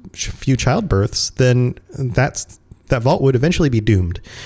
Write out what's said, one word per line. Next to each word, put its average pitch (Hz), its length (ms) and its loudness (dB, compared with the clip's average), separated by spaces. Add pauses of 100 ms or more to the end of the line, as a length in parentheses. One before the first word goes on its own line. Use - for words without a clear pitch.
(140)
f-, - 60 -18
few - 360 -2
childbirths, 123 800 0
then 123 400 2 (220)
that's, 131 640 -4 (280)
that 127 140 0
vault 131 200 2
would 135 140 2
eventually 151 340 2
be 117 120 0
doomed. 92 400 0 (240)